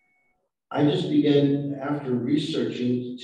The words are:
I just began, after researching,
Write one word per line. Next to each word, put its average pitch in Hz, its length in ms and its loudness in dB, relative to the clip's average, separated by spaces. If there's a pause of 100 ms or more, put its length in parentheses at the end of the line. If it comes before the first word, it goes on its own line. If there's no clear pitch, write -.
(720)
I 147 140 0
just - 240 2
began, 143 680 2
after 135 340 -4
researching, 123 1120 -2